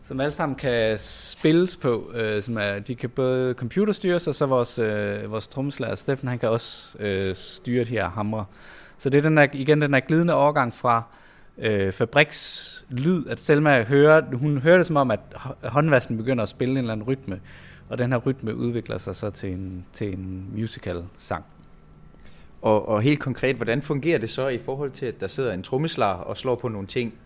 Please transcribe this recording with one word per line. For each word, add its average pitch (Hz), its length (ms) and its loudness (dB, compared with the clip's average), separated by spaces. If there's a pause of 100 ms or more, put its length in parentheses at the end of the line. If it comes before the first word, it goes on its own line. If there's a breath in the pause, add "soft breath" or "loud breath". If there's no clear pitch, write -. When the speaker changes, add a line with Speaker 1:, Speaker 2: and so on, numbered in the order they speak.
Speaker 1:
som 131 180 -8
alle 147 120 0
sammen 147 240 -4
kan 113 420 0
spilles - 760 0
på, 117 380 -2
øh, 107 280 -2
som 117 140 -6
er, 101 220 -2
de 110 160 -8
kan 117 160 -8
både 127 440 0
computerstyres, 180 720 -2
og 143 80 -2
så 151 120 0
vores, 127 320 0
øh, 104 520 -2
vores 107 180 -6
trommeslager 131 460 -6
Steffen, 131 340 -4
han 123 100 -4
kan 117 100 0
også, - 500 -4
øh, 95 380 -2
styre - 480 -4
de 117 60 -8
her 101 180 -2
hamre. 107 360 -4 (540 loud breath)
Så 135 120 -2
det 139 80 6
er 143 40 4
den 156 140 4
der, 147 160 8
igen 147 300 2
den 143 100 2
der 131 80 4
glidende 165 340 2
overgang 139 400 4
fra, 117 280 2 (560 soft breath)
øh, 98 340 2
fabrikslyd, - 1400 0
at 117 120 -4
Selma 147 420 6
hører, 139 540 6
hun 147 220 0
hører 160 180 8
det 180 100 6
som 156 100 0
om, 135 140 2
at 104 100 0 (140)
hå-, - 180 -12 (160)
håndvasken 135 480 4
begynder 117 260 0
at 101 60 -2
spille 127 240 -2
en 135 60 0
eller 117 140 -2
anden 107 140 -6
rytme, 127 340 -4 (480 loud breath)
og 117 100 -6
den 123 140 2
her 120 60 2
rytme 113 380 -2
udvikler 117 420 -4
sig 95 180 -8
så 104 140 -6
til 95 220 -8
en, 92 400 -10
til 104 260 -6
en 95 360 -10
musical-sang. 90 880 -8 (1160 soft breath)
Speaker 2:
Og, 107 260 2
og 110 140 2
helt 147 180 2
konkret, 131 360 -2
hvordan 117 260 -2
fungerer 147 360 -2
det 110 120 -4
så 131 180 -4
i 123 100 -4
forhold 135 320 -6
til, 135 160 -8
at 107 140 -8
der 95 60 -6
sidder 120 260 -4
en 90 100 -6
trommeslager 131 520 0
og 90 220 -8
slår 127 180 -2
på 120 140 -6
nogle 101 180 -8
ting 120 280 -4 (120)